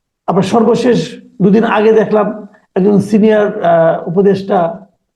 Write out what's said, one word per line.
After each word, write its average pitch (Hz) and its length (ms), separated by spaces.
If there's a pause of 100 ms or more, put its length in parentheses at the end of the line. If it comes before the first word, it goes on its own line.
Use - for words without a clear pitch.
(280)
আবার 185 160
সর্বশেষ 233 720 (260)
দুদিন 208 220
আগে 214 280
দেখলাম 214 560 (280)
একজন 196 260
সিনিয়র, 214 600
আহ, 165 440
উপদেষ্টা 190 800 (300)